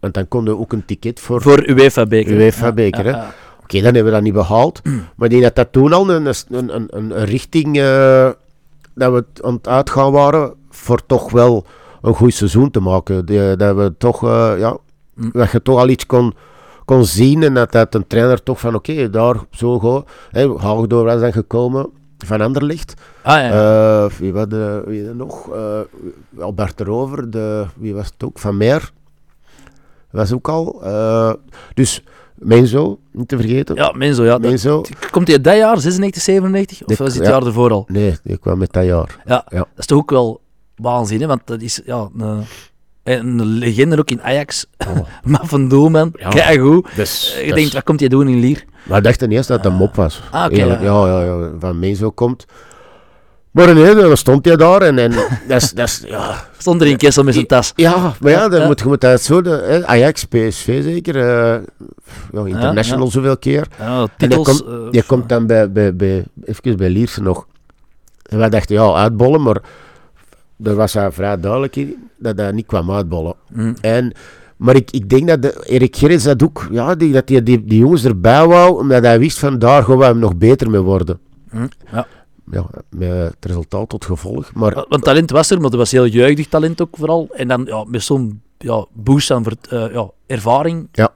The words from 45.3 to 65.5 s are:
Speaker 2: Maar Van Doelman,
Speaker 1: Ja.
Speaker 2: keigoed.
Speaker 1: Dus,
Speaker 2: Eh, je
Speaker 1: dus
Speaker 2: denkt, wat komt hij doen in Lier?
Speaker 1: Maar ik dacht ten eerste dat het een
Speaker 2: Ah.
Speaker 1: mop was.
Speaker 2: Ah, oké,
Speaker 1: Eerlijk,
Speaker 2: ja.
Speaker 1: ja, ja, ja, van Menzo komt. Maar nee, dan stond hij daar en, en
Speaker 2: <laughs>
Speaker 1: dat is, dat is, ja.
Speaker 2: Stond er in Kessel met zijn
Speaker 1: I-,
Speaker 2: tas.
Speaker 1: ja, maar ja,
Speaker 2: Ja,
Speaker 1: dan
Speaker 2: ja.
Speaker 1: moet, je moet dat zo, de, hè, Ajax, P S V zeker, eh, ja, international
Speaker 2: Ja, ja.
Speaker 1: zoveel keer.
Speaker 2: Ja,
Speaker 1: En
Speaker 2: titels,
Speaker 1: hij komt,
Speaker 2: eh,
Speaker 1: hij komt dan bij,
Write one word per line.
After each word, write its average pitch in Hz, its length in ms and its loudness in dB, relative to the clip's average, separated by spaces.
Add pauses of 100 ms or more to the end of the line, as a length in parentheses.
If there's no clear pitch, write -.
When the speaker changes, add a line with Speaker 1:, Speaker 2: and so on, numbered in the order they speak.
Speaker 2:
Maar 151 140 0
Van 139 220 0
Doelman, 156 480 4
Speaker 1:
Ja. - 120 -10
Speaker 2:
keigoed. 156 680 2
Speaker 1:
Dus, - 380 -4
Speaker 2:
Eh, 135 60 -8
je 135 60 -6
Speaker 1:
dus 151 80 -2
Speaker 2:
denkt, 151 180 0
wat 139 100 -6
komt 156 180 -2
hij 139 80 2
doen 135 200 2
in 123 120 2
Lier? 131 240 0 (240)
Speaker 1:
Maar 95 100 2
ik 101 60 2
dacht 120 140 4
ten 113 140 -2
eerste 131 200 0
dat 101 120 -2
het 95 80 0
een 90 60 -2
Speaker 2:
Ah. 92 60 2
Speaker 1:
mop 101 100 -4
was. 87 360 -2
Speaker 2:
Ah, 170 140 -4
oké, 165 100 -2
Speaker 1:
Eerlijk, 90 260 2
Speaker 2:
ja. 101 260 2
Speaker 1:
ja, 92 180 0
ja, 87 140 -4
ja, 85 200 -8
van 87 200 -6
Menzo 98 320 -4
komt. 123 340 -4 (1080)
Maar 175 240 8
nee, 165 200 8
dan 180 220 6
stond 131 280 2
hij 170 120 6
daar 175 260 6
en, 147 160 4
en 120 120 2 (200)
Speaker 2:
<laughs> 120 180 -6
Speaker 1:
dat 127 140 0
is, - 80 -2
dat 120 180 -6
is, - 180 -10
ja. - 380 -10 (140)
Speaker 2:
Stond 170 220 0
er 160 60 4
in 139 100 4
Kessel 139 280 4
met 135 100 2
zijn 151 120 2
Speaker 1:
I-, - 20 -18
Speaker 2:
tas. 123 280 2
Speaker 1:
ja, 165 440 2
maar 143 120 4
ja, 175 80 4
Speaker 2:
Ja, 214 80 2
Speaker 1:
dan 180 120 2
Speaker 2:
ja. 156 60 2
Speaker 1:
moet, 147 140 0
je 123 60 -4
moet 139 140 0
dat 127 220 4
zo, 170 200 2
de, 175 80 -2
hè, 151 360 -2
Ajax, 123 380 2
P - 120 -4 (120)
S - 140 -6
V 131 200 -2
zeker, 165 340 -6
eh, 131 60 0 (1120)
ja, 104 140 -6
international 117 520 -2
Speaker 2:
Ja, 127 60 0
ja. 123 60 -2
Speaker 1:
zoveel 131 280 0
keer. 143 280 -2 (120)
Speaker 2:
Ja, 123 220 -6
Speaker 1:
En 110 160 -2
Speaker 2:
titels, 147 320 2
Speaker 1:
hij 135 80 4 (100)
komt, 117 180 -12
Speaker 2:
eh, 113 80 -10
Speaker 1:
hij 117 100 4
komt 123 260 -2
dan 117 180 0
bij, 110 260 2